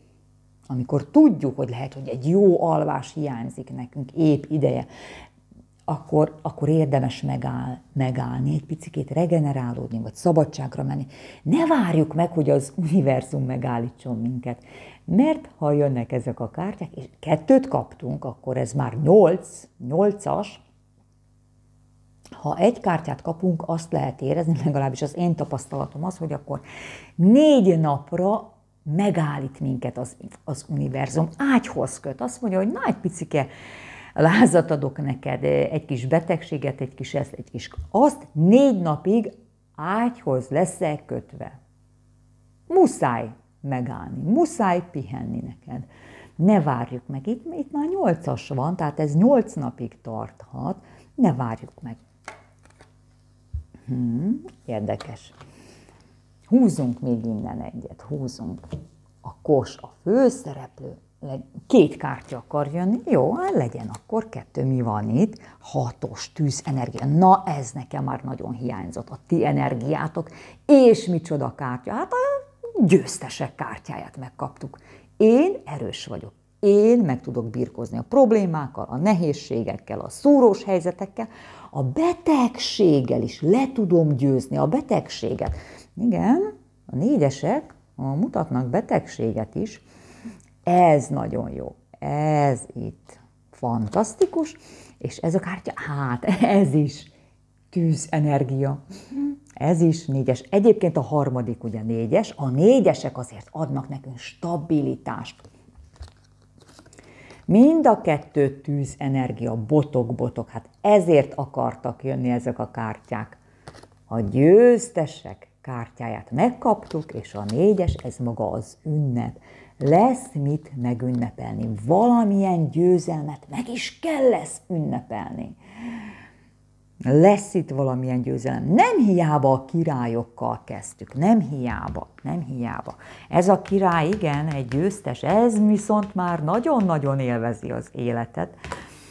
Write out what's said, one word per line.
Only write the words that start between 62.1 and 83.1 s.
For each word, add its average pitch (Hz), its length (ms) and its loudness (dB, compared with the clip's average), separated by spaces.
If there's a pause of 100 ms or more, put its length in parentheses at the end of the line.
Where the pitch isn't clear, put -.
akar 147 360 -4
jönni, 190 320 -2
jó, 170 280 4
hát 370 200 -2
legyen 120 400 -2
akkor 220 360 -6
kettő, - 360 -8
mi 131 160 0
van 107 280 -4
itt? 156 300 0 (200)
Hatos 131 720 -8
tűzenergia, 135 720 -4
na 185 400 6
ez 143 260 -6
nekem 139 320 -10
már 131 200 -8
nagyon 127 300 -10
hiányzott, 101 560 -10
a 139 180 -16
ti 165 180 2
energiátok, 139 840 -2 (360)
és 247 400 8
micsoda 160 500 -2
kártya, 123 380 -8
hát 285 180 -6
a 523 220 0 (520)
győztesek 131 720 -6
kártyáját - 640 -14
megkaptuk. 139 600 -14 (400)
Én 262 480 4
erős - 400 -10
vagyok. 107 260 -14 (280)
Én 208 400 6
meg 139 220 0
tudok 117 280 -6
birkózni 117 480 -6
a 117 120 -8
problémákkal, 196 800 2
a 123 80 -6
nehézségekkel, 147 1000 -2
a - 100 -10
szúrós 254 540 6
helyzetekkel, 190 640 -4 (440)
a 139 120 -4
betegséggel 226 1400 2